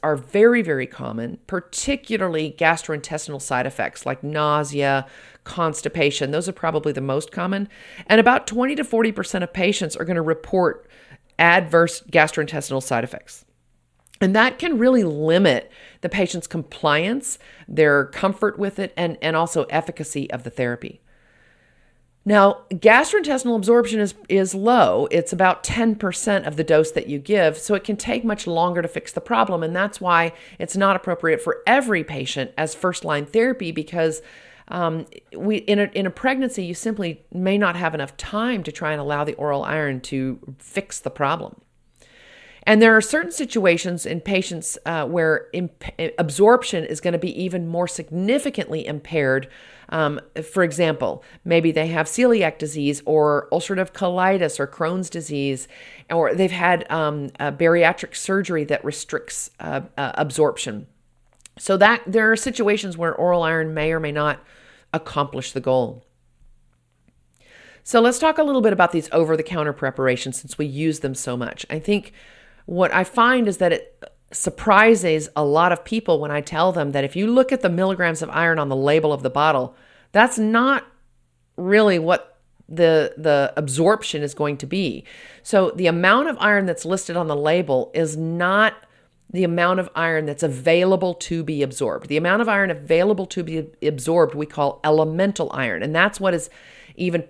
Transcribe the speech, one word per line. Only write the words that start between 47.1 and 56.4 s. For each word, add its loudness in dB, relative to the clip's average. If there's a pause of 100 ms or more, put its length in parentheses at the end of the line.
be -6
even -6
more -2
significantly -4
impaired. -2 (420)
Um, -2 (320)
for 4
example, -2 (220)
maybe 2
they 0
have -2
celiac 2
disease -4
or 2
ulcerative -2
colitis 0
or -2
Crohn's -4
disease, -6 (420)
or 2
they've 2